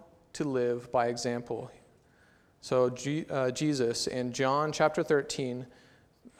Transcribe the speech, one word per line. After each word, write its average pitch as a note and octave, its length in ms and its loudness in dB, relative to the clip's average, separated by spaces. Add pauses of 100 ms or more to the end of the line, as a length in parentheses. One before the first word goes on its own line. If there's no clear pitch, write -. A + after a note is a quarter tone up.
(320)
to - 100 -6
live B2 480 0
by A#2+ 160 2
example. A#2+ 640 -4 (920)
So B2+ 300 4
G-, D3 400 -4
uh, C3 220 0
Jesus B2+ 560 0
in B2 240 -2
John C#3+ 400 0
chapter D#3 320 2
thirteen, C3+ 640 0 (720)